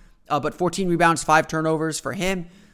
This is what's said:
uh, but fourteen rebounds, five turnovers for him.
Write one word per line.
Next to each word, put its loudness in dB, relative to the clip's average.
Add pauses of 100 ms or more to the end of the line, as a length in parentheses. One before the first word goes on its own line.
(300)
uh, 0
but -4
fourteen -2
rebounds, 2
five 4
turnovers -2
for -8
him. -2 (280)